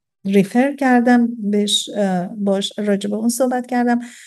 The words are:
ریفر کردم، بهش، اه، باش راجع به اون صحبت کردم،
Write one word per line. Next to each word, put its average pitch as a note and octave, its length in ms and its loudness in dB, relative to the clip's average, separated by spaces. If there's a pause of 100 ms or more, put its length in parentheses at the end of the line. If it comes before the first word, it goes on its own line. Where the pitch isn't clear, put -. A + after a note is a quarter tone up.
(260)
ریفر G3+ 500 2
کردم، B3 540 4 (100)
بهش، G#3 560 -2
اه، F#3+ 320 -2
باش G3+ 500 -2
راجع G#3 320 -2
به G#3 60 -4
اون A3 140 -2
صحبت B3+ 360 0
کردم، A#3+ 340 0 (280)